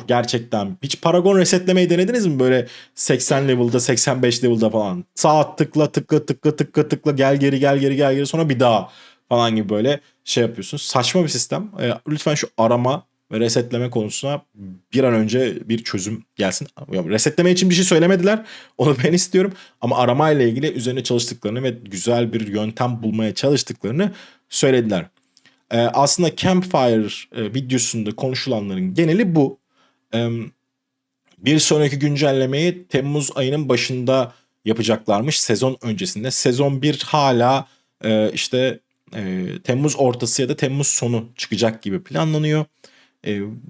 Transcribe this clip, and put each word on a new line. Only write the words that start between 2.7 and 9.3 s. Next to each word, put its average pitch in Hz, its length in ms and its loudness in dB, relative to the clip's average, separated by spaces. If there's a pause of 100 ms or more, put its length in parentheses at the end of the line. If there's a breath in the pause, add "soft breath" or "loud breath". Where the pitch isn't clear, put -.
seksen 135 520 0
level'da, 123 320 2
seksen 127 440 0
beş 120 200 2
level'da 113 260 4
falan. 101 360 -2 (100)
Sağ 151 400 2
tıkla, 151 360 0
tıkla, 151 340 0
tıkla, 151 300 -2
tıkla, 151 320 0
tıkla, 151 240 -2
gel 139 280 2
geri, 139 200 2
gel 139 180 4
geri, 139 180 0
gel 135 200 2
geri. 139 100 -2
Sonra 160 240 0
bir 127 100 0
daha 113 300 4 (400 loud breath)
falan 117 260 2